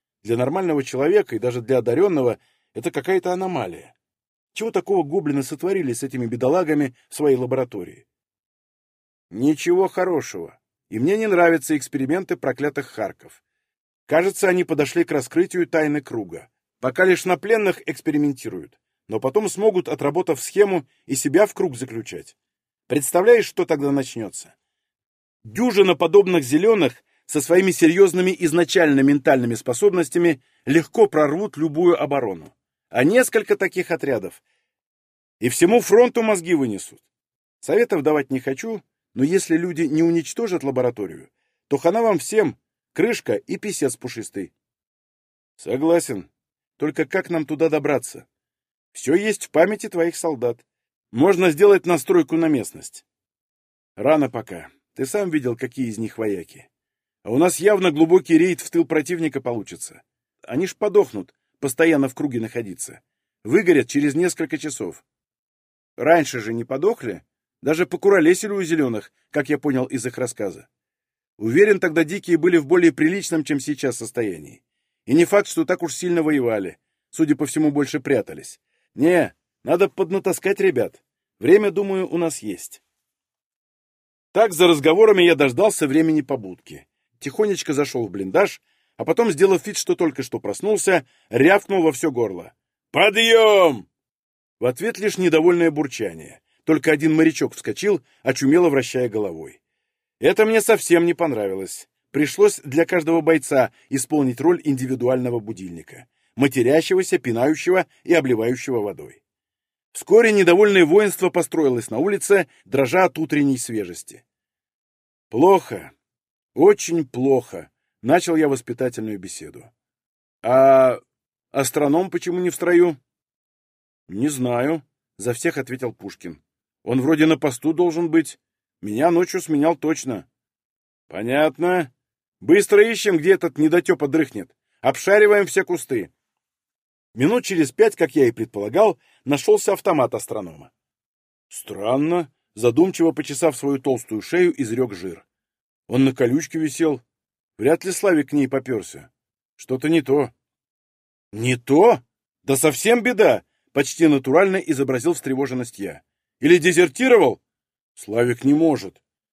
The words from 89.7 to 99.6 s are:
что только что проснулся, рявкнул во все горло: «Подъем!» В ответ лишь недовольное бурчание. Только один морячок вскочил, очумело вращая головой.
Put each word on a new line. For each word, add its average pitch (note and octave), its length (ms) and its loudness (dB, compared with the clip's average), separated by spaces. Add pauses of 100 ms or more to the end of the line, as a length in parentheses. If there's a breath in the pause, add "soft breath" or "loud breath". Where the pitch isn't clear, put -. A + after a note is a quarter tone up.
что - 180 -2
только D3+ 280 -2
что B2 160 -8
проснулся, D3 640 -2 (240)
рявкнул F3+ 540 2
во D#3+ 80 2
все D3 200 -4
горло: G2+ 420 -6 (380)
«Подъем!» G#3 960 4 (680)
В A#2+ 60 -2
ответ E3 340 -4
лишь G3 180 -4
недовольное E3+ 540 2
бурчание. G#2+ 720 -8 (220)
Только D#3 280 0
один D#3 240 2
морячок D#3+ 400 0
вскочил, F3 480 -4 (180)
очумело C#3+ 480 2
вращая B2+ 400 -2
головой. F#2 520 -8 (580)